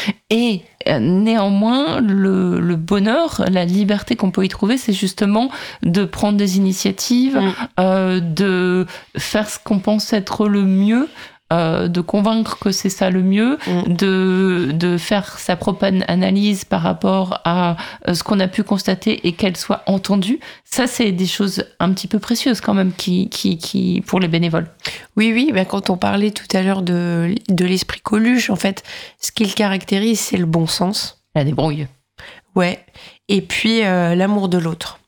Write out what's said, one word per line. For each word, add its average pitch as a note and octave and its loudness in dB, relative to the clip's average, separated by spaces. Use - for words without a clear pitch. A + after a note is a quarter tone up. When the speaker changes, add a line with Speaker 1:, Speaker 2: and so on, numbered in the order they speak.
Speaker 1:
Et, A3+ 0
euh, D3 2
néanmoins, G#3 2
le, F#3+ 2
le F3 0
bonheur, G3+ 0
la F3+ 2
liberté G3+ 0
qu'on F#3+ 0
peut F#3+ 0
y F#3 0
trouver, A3 0
c'est A3 -2
justement G#3 0
de F3+ 2
prendre G#3 0
des G3 2
initiatives, G3+ 0
Speaker 2:
Hmm. F#3+ 2
Speaker 1:
euh, F#3 2
de F3+ 0
faire G#3 -2
ce - -10
qu'on G3+ 0
pense G#3 0
être G#3 0
le G3+ 2
mieux, G3+ 2
euh, E3+ 0
de F3 -2
convaincre G#3+ 0
que G3+ 0
c'est F#3 -2
ça F#3 0
le F#3 2
mieux, A3 2
Speaker 2:
Mm. F3+ 0
Speaker 1:
de, F#3 2
de E3+ 0
faire G3 -2
sa - -2
propre G3 -2
an-, F#3+ 2
analyse F#3+ 2
par F3 -2
rapport F#3 0
à, E3+ 2
euh, F3+ 0
ce E3 -2
qu'on G3+ 0
a F#3 2
pu F#3 -2
constater G3 0
et F3 2
qu'elle F3+ 0
soit - -4
entendue. G3 0
Ça, - -2
c'est A#3 0
des F#3 0
choses F#3+ -2
un F3 2
petit F#3 -2
peu G3+ -2
précieuses A#3 0
quand G3+ 0
même F#3+ 2
qui, F#3 0
qui, F#3 -2
qui, F#3 -2
pour F#3+ 0
les F#3 2
bénévoles. E3 0
Speaker 2:
Oui, A3+ 2
oui, B3+ 2
ben, F#3+ 0
quand G3 -4
on F#3 0
parlait G3+ 0
tout - -10
à F#3+ 4
l'heure F#3+ 0
de, F3 0
de F3+ 2
l'esprit - -2
Coluche, A3 2
en G3 0
fait, G3 -4
ce - -6
qu'il G3+ -2
caractérise, G3+ 0
c'est - -4
le F3 2
bon D#3+ 2
sens. - -4
Speaker 1:
La D3+ 2
débrouille. D3 -2
Speaker 2:
Ouais. F3+ 0
Et G3 2
puis, A3 0
euh, F3+ 2
l'amour G3 2
de F3+ 2
l'autre. E3 -6